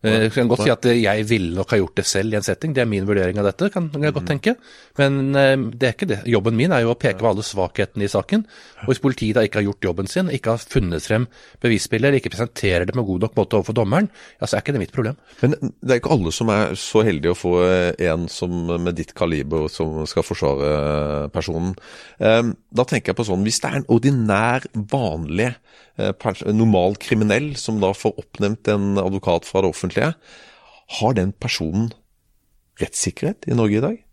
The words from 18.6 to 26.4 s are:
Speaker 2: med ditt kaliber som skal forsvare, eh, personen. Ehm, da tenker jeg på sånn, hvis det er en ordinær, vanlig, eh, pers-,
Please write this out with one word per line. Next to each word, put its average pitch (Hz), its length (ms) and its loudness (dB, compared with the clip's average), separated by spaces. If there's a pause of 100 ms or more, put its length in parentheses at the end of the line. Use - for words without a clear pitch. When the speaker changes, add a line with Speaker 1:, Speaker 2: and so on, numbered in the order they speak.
Speaker 2:
med 87 100 0
ditt 80 180 -8
kaliber 78 560 -2
som 78 380 -6
skal - 160 -2
forsvare, 71 480 0 (540)
eh, 73 100 -8
personen. 87 400 -4 (460)
Ehm, 113 340 2 (180)
da 117 120 2
tenker - 260 -2
jeg 90 80 -2
på 117 80 -2
sånn, 95 160 0
hvis 107 160 0
det - 140 -4
er 147 100 -4
en - 80 -6
ordinær, 120 720 2 (100)
vanlig, 104 840 -4 (420)
eh, 101 140 -2
pers-, - 400 -6